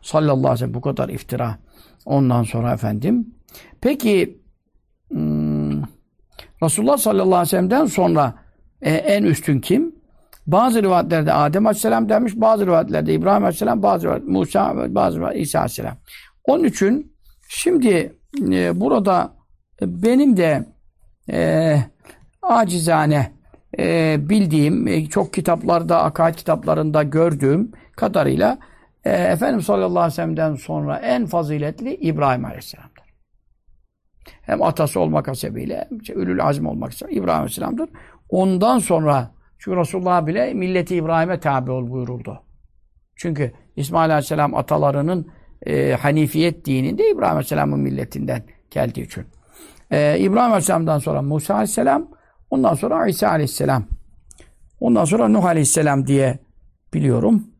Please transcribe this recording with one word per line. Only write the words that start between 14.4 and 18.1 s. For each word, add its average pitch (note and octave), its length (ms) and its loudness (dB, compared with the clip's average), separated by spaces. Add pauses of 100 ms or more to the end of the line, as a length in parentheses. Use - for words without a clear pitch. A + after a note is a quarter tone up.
bazı E2 240 0
rivayet-, - 220 -4
İsa C#3+ 180 -2
aleyhisselam. - 380 -6 (460)
Onun D#4+ 200 2
için B3 520 0 (340)
şimdi, B3 680 0 (320)